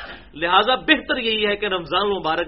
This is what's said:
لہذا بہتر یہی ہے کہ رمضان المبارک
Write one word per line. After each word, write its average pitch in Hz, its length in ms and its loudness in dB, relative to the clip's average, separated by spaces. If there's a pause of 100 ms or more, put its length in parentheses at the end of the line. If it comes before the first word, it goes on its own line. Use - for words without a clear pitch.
(420)
لہذا 202 320 4 (140)
بہتر 277 300 2
یہی 220 280 -2
ہے 208 100 2
کہ 208 100 -4
رمضان 185 400 -2
المبارک 170 420 -2